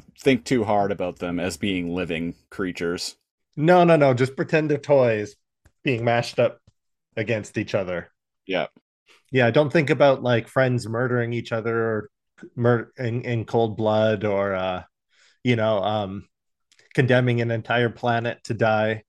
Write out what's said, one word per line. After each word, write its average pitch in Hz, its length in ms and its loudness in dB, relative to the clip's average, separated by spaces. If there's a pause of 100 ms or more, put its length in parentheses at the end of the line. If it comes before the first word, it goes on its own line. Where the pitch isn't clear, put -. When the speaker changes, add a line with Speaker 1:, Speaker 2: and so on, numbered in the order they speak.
(200)
Speaker 1:
think 131 260 2
too 123 180 0
hard 101 280 2
about 90 260 -6
them 87 220 -4
as 90 180 -4
being 87 380 -4
living 85 400 -4 (160)
creatures. 87 640 -6 (440)
Speaker 2:
No, 175 240 6
no, 170 120 8
no. 143 180 4
Just 127 220 0
pretend 156 340 0
they're 147 80 0
toys 117 580 2 (460)
being 120 240 -2
mashed 117 320 0
up 120 240 0 (540)
against 110 420 -6
each 104 160 -6
other. 90 380 -6 (340)
Speaker 1:
Yeah. 90 220 -4 (640)
Speaker 2:
Yeah, 127 180 4
don't 143 240 2
think 151 160 2
about, 139 320 4
like, 120 260 0
friends 127 400 0
murdering 120 460 -2
each 117 180 -6
other 113 240 -4
or 113 340 -4 (460)
mur-, 120 440 2
in, 123 240 -4
in 117 220 -4
cold 113 300 0
blood 110 480 0
or, 98 300 -2
uh, 92 300 -4 (600)
you 123 120 2
know, 110 280 0
um, 101 440 -4 (640)
condemning 123 480 2
an 117 80 -2
entire 117 400 0
planet 117 540 -4
to - 100 -8
die. 110 560 0